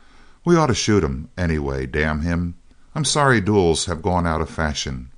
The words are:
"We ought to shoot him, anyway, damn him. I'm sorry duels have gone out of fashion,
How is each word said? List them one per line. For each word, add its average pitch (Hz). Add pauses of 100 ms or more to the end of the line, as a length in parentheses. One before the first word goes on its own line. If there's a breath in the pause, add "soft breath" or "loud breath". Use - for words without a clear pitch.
(440 soft breath)
"We 170
ought 160
to 120
shoot 101
him, 67
anyway, 71
damn 76
him. 85 (400 soft breath)
I'm 151
sorry 135
duels 90
have 78
gone 90
out 80
of 80
fashion, 69